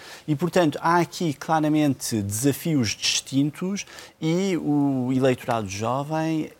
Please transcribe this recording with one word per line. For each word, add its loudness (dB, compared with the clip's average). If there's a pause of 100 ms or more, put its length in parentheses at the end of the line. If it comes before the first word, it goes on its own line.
(280)
E, 0
portanto, 2
há 4
aqui 0
claramente 0
desafios 0
distintos -2 (340)
e 0
o 2
eleitorado 0
jovem -4